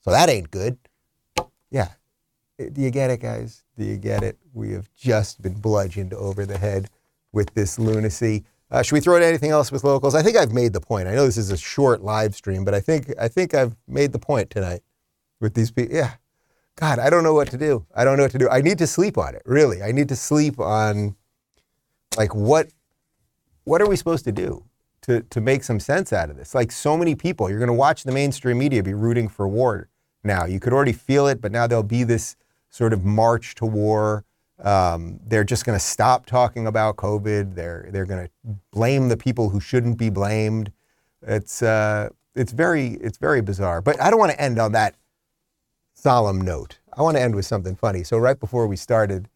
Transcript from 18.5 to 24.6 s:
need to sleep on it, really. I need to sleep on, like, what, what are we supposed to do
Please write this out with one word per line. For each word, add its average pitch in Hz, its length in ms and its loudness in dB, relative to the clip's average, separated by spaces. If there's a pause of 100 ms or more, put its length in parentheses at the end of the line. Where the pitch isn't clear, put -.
need 170 160 2
to - 100 2
sleep 190 300 0
on 82 180 -4
it, - 100 -14
really. 123 380 4
I 107 80 -2
need 135 180 2
to 135 60 -2
sleep 151 440 0
on, 104 560 0 (1000)
like, 110 180 0
what, 113 360 2 (920)
what 160 180 2
are 208 60 6
we 202 80 2
supposed 165 300 -2
to 120 60 -2
do 92 320 -6 (380)